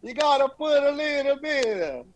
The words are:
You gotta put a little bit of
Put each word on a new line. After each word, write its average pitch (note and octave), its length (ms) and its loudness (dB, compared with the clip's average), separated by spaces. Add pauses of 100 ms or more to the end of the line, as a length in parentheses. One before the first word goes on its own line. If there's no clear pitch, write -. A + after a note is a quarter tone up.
You A#3 120 -12
gotta C#4 340 2
put D4 360 0
a C#4+ 80 4
little C#4+ 480 0
bit C4 420 -2
of D3 340 -6